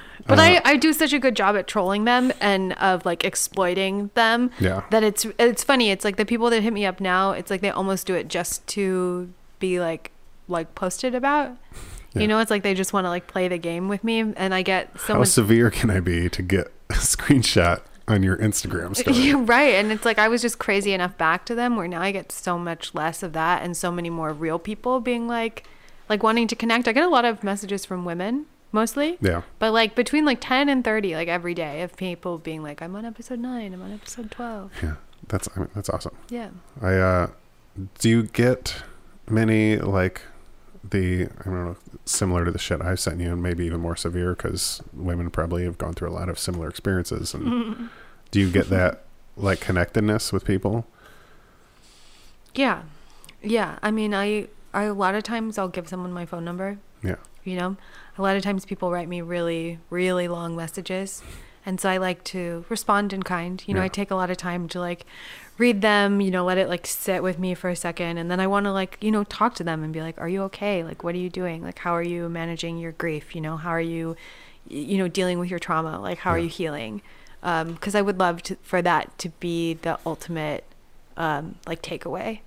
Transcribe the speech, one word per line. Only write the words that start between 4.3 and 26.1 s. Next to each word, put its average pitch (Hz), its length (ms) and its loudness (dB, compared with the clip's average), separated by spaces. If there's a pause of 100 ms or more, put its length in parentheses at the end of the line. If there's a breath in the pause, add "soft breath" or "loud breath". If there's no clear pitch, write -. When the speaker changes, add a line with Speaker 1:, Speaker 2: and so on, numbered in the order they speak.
Speaker 2:
Yeah. - 300 2
Speaker 1:
that 220 120 6
it's, 208 220 2 (140)
it's 233 260 4
funny. 247 260 4
It's 190 140 0
like 202 120 0
the 208 100 0
people 233 240 2
that 226 120 2
hit 226 120 2
me 202 100 -2
up 185 160 -2
now, 190 320 2
it's - 180 -6
like 190 120 -2
they 196 80 2
almost 190 360 -2
do 185 80 0
it 156 140 -2
just - 400 -4
to 180 640 -2 (260)
be, 180 220 0
like, 165 300 -4 (360)
like, 165 280 -4
posted 240 400 -4
about. 269 420 0 (560 loud breath)
Speaker 2:
Yeah. 208 100 0
Speaker 1:
You 214 60 4
know, 214 120 4
it's 220 100 2
like 208 120 2
they 196 120 2
just 190 180 -2
wanna, 185 160 2
like, 175 180 -4
play 185 220 0
the 180 100 -2
game 170 300 -4
with 202 160 -2
me, 226 160 2
and 190 340 0
I 185 80 2
get 185 380 -2
so - 140 0
Speaker 2:
How 208 60 6
Speaker 1:
much 123 80 6
Speaker 2:
severe 113 420 6
can - 180 0
I 92 120 4
be 85 300 2
to - 120 -4
get 90 240 2 (240)
a - 40 0
screenshot - 880 4 (260)
on 101 160 6
your 95 160 4
Instagram 104 580 -2
story? 247 200 4
Speaker 1:
<laughs> 247 120 4
Yeah, 277 180 4
right. 240 300 6
And 208 160 4
it's 214 120 -2
like, 226 140 2
I 214 100 6
was 240 140 2
just 233 160 -2
crazy 202 340 2
enough 185 240 0
back 165 300 2
to 233 80 -4
them 240 220 0
where 175 120 -2
now 170 140 -4
I 196 100 0
get 190 200 -6
so 175 260 -4
much 170 360 -8
less 165 280 -4
of 170 120 -6
that 160 280 2
and 175 140 -6
so 180 140 -2
many 170 200 -4
more 160 240 -4
real 160 240 -2
people 247 420 -2
being 233 280 -2
like, 226 360 -4 (440 soft breath)
like, 208 140 2